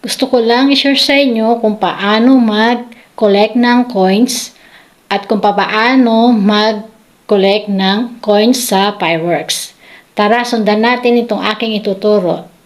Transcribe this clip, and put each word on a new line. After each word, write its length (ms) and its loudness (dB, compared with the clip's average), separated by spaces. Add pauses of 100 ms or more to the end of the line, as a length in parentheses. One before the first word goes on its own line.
Gusto 240 -4
ko 80 2
lang 320 2
i-share 240 0
sa 240 0
inyo 400 0
kung 240 -2
paano 560 2
mag-collect 1200 0
ng 320 2
coins 640 0 (560)
at 160 -4
kung 160 -2
paano 880 2
mag-collect 1400 0
ng 480 -2
coins 480 2
sa 320 0
fireworks. 720 -4 (400)
Tara, 320 0
sundan 400 0
natin 320 0
itong 240 -2
aking 320 -4
ituturo. 720 -2 (200)